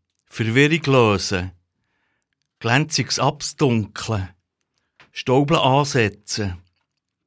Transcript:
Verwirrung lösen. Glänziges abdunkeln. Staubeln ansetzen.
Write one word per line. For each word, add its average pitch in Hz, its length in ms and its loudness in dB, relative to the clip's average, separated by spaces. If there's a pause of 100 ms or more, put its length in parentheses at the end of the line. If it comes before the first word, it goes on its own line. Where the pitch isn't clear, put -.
(260)
Verwirrung 139 580 0
lösen. 107 640 2 (1080)
Glänziges 135 580 -2
abdunkeln. 113 1080 -2 (840)
Staubeln 139 500 0
ansetzen. 120 1000 -2 (640)